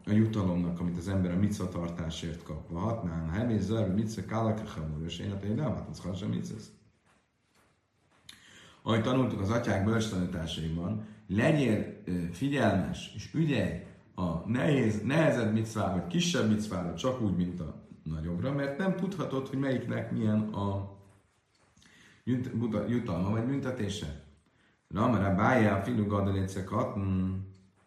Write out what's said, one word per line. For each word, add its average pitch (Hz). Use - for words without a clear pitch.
a 104
jutalomnak, 92
amit 87
az 85
ember 92
a 90
micva 95
tartásért 82
kap. 76
Vahatnán, 85
ha 110
zajr, 95
micva, 110
kálak, 110
hamur, 78
és 85
én, 101
hát 98
én 104
nem 135
látom, 80
szar 90
sem 107
micva. -
Ahogy 107
tanultuk 127
az 98
atyák 107
bölcs 110
tanításaiban, 85
legyél, 117
ö, 92
figyelmes, 120
és -
ügyelj 117
a 87
nehéz, 123
nehezebb 120
micvára, 104
vagy 87
kisebb 127
micvára, 92
csak 127
úgy, 95
mint 87
a 73
nagyobbra, 85
mert 139
nem 190
tudhatod, 135
hogy 135
melyiknek 117
milyen 110
a 98
jut-, 120
buta-, 110
jutalma 98
vagy 113
büntetése. 104
Rama 113
Rabája, 98
Filu 107
Gadaléce 98
Katn. 95